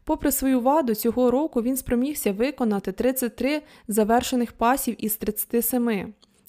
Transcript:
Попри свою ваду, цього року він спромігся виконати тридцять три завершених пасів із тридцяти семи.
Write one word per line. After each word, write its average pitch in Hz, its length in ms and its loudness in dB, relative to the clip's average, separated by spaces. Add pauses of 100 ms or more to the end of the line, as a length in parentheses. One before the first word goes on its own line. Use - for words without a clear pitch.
Попри 302 280 0
свою 262 280 2
ваду, 262 340 2
цього 240 360 2
року 262 320 0
він 254 140 -2
спромігся 254 560 -2
виконати 208 600 -2
тридцять 247 440 -2
три 294 260 -2 (260)
завершених 233 640 2
пасів 240 520 0
із 214 120 -2
тридцяти 214 460 -2
семи. 226 500 -2 (360)